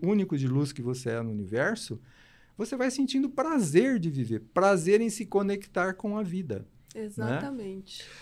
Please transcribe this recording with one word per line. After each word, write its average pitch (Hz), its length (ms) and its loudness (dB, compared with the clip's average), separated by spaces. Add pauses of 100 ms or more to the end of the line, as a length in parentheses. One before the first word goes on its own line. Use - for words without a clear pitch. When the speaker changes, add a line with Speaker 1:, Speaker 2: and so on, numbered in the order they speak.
Speaker 1:
único 190 340 2
de 135 100 0
luz 135 260 2
que - 100 -10
você 123 280 -4
é 117 120 -2
no 113 80 -4
universo, 110 680 -2 (600)
você 226 180 -4
vai 254 140 0
sentindo 269 400 0
prazer 254 680 4
de 165 120 0
viver, 113 300 -2 (140)
prazer 190 460 6
em 233 80 0
se 214 180 -6
conectar 196 680 0
com 208 240 -6
a 220 40 -2
vida, 170 440 -6 (280)
né? 220 100 -8
Speaker 2:
Exatamente. 214 1000 -6 (180)